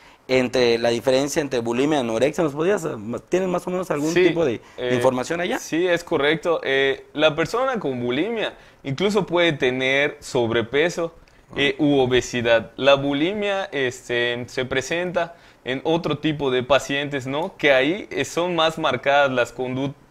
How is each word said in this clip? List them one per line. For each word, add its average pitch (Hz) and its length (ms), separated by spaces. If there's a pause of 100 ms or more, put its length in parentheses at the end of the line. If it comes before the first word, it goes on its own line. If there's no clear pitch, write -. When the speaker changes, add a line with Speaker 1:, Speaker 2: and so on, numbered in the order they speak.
(260)
Speaker 1:
entre 127 500
la 117 140
diferencia 135 500
entre 135 200
bulimia 131 380
y - 20
anorexia? 123 440
¿Nos 143 80
podías, 165 320
eh, 139 140
ma-, 110 220
tienes 185 280
más 180 180
o 185 40
menos 180 200
algún 151 220
Speaker 2:
Sí, 180 120
Speaker 1:
tipo 170 200
de, 113 160 (160)
de 123 140
Speaker 2:
eh, 123 60
Speaker 1:
información 127 440
allá? 214 180
Speaker 2:
sí, 165 280
es 170 180
correcto. 156 580
Eh, 135 520
la 151 200
persona 233 440
con 131 240
bulimia 156 520 (280)
incluso 190 420
puede 170 280
tener 135 680
sobrepeso, 135 920 (420)
eh, 139 220
u 143 220
obesidad. 120 760
La 135 180
bulimia, 185 800
este, 120 760
se 131 180
presenta 170 720 (280)
en 131 200
otro 160 340
tipo 147 320
de 127 120
pacientes, 139 640
¿no? 156 300
Que 147 160
ahí, 143 380
eh, 135 160
son 175 280
más 160 240
marcadas 139 520
las 123 240
condu-, 131 400 (160)